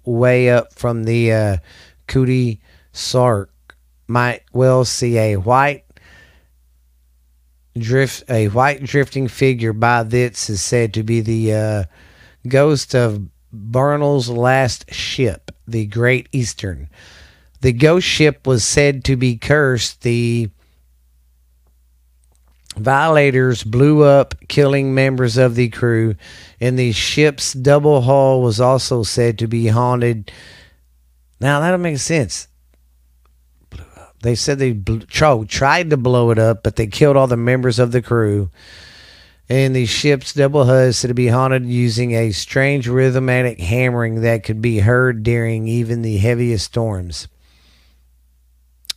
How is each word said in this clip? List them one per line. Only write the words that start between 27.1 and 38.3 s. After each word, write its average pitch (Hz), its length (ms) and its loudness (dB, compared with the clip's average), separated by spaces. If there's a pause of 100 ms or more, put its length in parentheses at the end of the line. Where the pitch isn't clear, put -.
double 143 500 4
hull 135 400 4
was 117 180 0
also 123 440 0
said 117 340 -2
to 113 80 -4
be 117 220 -2
haunted. 120 640 0 (1080)
Now, 143 200 0
that'll 180 180 0
make 165 200 -4
sense. 143 500 -4 (1200)
Blew - 140 -18 (120)
up. - 260 -20
They 117 140 -2
said 139 240 -2
they 131 120 0
bl-, 110 260 -4 (100)
tro-, 135 360 0
tried 151 460 0
to 151 60 2
blow 123 340 2
it 110 80 2
up, 113 240 2
but - 140 -4
they 110 100 -2
killed 139 300 2
all 135 100 4
the 120 100 0
members 123 440 0
of 120 100 2
the 120 120 0
crew. 104 480 0 (960)